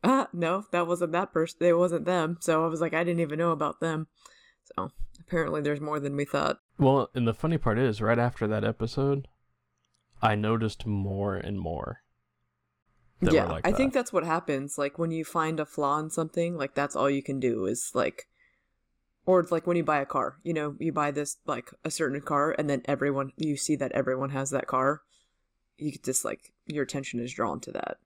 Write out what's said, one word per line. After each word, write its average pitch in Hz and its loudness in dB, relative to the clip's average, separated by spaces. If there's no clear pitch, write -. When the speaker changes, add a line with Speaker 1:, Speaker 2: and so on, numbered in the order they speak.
Speaker 1:
"Ah, 262 4
no, 175 0
that 175 2
wasn't 170 0
that 185 0
person. 160 0
It 170 8
wasn't 170 2
them." 170 0
So 160 4
I 165 2
was 160 -2
like, 160 0
"I 160 2
didn't 170 2
even 151 -2
know 170 4
about 151 0
them." 160 -2
So - -4
apparently 156 -2
there's 147 -2
more 151 -4
than 139 -4
we 143 -2
thought. 143 0
Speaker 2:
Well, 135 6
and 120 2
the 113 2
funny 160 0
part 113 2
is, 110 2
right 117 4
after 120 0
that 107 0
episode, 135 0
I 107 4
noticed 110 0
more 98 -2
and 95 -6
more 82 -6
that 175 6
Speaker 1:
Yeah, 156 6
Speaker 2:
were - -2
like 156 -4
Speaker 1:
I 190 4
think 262 2
Speaker 2:
that. 277 4
Speaker 1:
that's 247 -6
what 170 2
happens. 151 -2
Like, 143 -2
when 165 0
you 160 -4
find 160 -2
a 151 -2
flaw 147 0
in 156 -4
something, 170 -2
like, 139 -4
that's 143 -2
all 139 2
you 139 0
can 135 -4
do 117 0
is, 110 -2
like, - -2
or 185 6
it's 175 -2
like 165 0
when 175 2
you 170 2
buy 151 2
a 139 -2
car, - -2
you - -4
know, 151 -4
you 160 -2
buy 147 0
this, 143 -6
like, 123 -6
a - -4
certain 143 -2
car, 147 0
and 151 -2
then 139 0
everyone, 139 0
you 151 -2
see - 0
that 135 -4
everyone 131 0
has 135 -4
that 139 -2
car, 135 0
you 147 -6
just, 131 -2
like, - -8
your 147 -4
attention 135 -6
is 123 -8
drawn 107 -4
to - -14
that. 50 -6